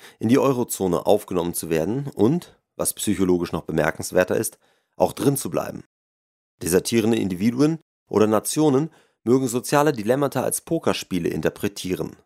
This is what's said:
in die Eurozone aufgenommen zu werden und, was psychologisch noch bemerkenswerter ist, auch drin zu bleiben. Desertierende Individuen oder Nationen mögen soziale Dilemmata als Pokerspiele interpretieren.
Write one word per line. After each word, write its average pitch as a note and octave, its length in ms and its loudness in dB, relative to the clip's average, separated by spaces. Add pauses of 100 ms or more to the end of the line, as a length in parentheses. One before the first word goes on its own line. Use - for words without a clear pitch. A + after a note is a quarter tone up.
(180)
in A2+ 100 -4
die C3 100 4
Eurozone A#2 680 0
aufgenommen F2+ 480 0
zu D#2+ 160 -8
werden G#2 440 -2
und, C#3+ 460 0 (160)
was - 180 -4
psychologisch F2+ 580 0
noch E2+ 100 -4
bemerkenswerter D#2+ 760 0
ist, - 220 -6 (380)
auch E2+ 160 2
drin C#3 240 0
zu - 140 -8
bleiben. C#2+ 340 -6 (760)
Desertierende G#2+ 560 2
Individuen A#2 600 0 (300)
oder G2+ 180 4
Nationen C#3 640 2 (320)
mögen C3 240 2
soziale C#3+ 460 2
Dilemmata B2+ 500 -2
als A#2 200 -4
Pokerspiele F#2 680 -2
interpretieren. E2+ 960 -4